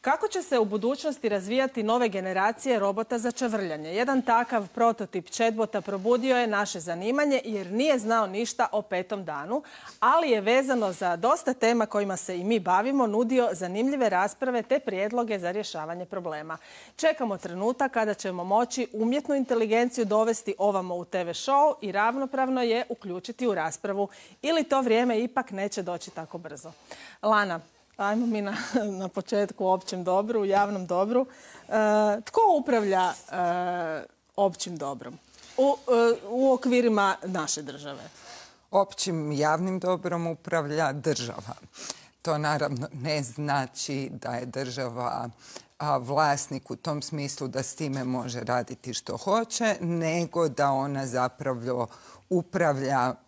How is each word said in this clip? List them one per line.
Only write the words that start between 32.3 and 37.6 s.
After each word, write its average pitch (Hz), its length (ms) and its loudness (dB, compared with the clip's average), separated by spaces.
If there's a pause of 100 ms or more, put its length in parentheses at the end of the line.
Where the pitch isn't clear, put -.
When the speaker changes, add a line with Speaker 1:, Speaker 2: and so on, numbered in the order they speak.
Speaker 1:
upravlja, 202 520 2
e, - 20 -6 (1200)
općim 185 420 0
dobrom 139 400 -8 (400)
u, 277 180 4 (120)
e, 233 300 4 (120)
u 262 240 4
okvirima 233 720 4
naše 165 380 -4